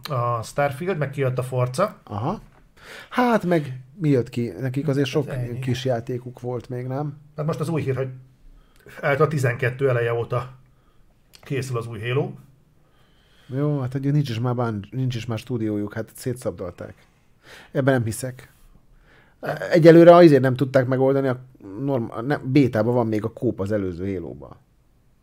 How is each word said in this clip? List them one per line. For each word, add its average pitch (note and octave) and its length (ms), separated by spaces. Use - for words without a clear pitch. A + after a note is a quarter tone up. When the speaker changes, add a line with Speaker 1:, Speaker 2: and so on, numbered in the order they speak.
Speaker 1:
a A#2+ 320
Starfield, C#3+ 560
meg C#3+ 120
kijött C3 280
a B2 40
Forza. B2+ 600
Speaker 2:
Aha. B2 360
Hát A#3+ 360
meg D3+ 360
mi D#3 80
jött B2+ 200
ki? A#2+ 320
Nekik C3+ 280
azért C#3 180
sok C#3 220
Speaker 1:
Hát C#3+ 80
ennyi. A#2+ 220
Speaker 2:
kis C3 260
játékuk B2 560
volt B2 280
még, B2 180
nem? C#3+ 300
Speaker 1:
Hát D3+ 100
most E3 140
az D#3+ 80
új D#3 140
hír, C3 140
hogy C3 120
által D3 260
tizenkettő B2+ 600
eleje A#2+ 260
óta A#2+ 360
készül B2+ 340
az A2+ 100
új A2+ 140
Halo. C3 300
Speaker 2:
Jó, C#3+ 340
hát B2+ 140
ugye C#3 160
nincs D3 200
is A2 100
már B2 140
bán-, A2+ 360
nincs C3 260
is G#2 100
már A2+ 120
stúdiójuk, G#2+ 560
hát A2 200
szétszabdalták. G2+ 800
Ebben C3+ 220
nem B2 100
hiszek. B2 480
Egyelőre E3+ 440
azért D#3 280
nem C3 120
tudták C3 320
megoldani, C3+ 420
a B2+ 100
norm-, B2 460
nem, D3 140
bétában A#2+ 420
van A#2+ 120
még G#2+ 180
a A2+ 80
kóp A2+ 280
az G2 120
előző F#2+ 420
Halo-ba. C#2+ 420